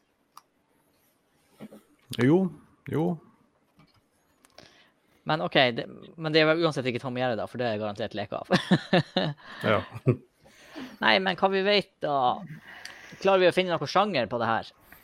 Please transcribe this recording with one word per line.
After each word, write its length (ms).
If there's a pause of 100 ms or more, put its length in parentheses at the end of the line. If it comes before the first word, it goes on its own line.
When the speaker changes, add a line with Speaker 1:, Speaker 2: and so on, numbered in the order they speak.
(2250)
Speaker 1:
Jo, 140 (520)
jo. 140 (2250)
Speaker 2:
Men 180
OK, 120 (200)
det, 80 (320)
men 160
det 80
er 220
uansett 260
ikke 140
Tom 100
og 80
Jerry 160
da, 140
for 100
det 80
er 140
garantert 340
leke 220
av. 100 (640)
<laughs> 560
Speaker 1:
Ja. 100 (1300)
Speaker 2:
Nei, 180
men 160
hva 160
vi 140
vet 240 (100)
da? 140 (1080)
Klarer 240
vi 60
å 80
finne 180
noe 160
sjanger 380
på 100
det 80
her? 240 (300)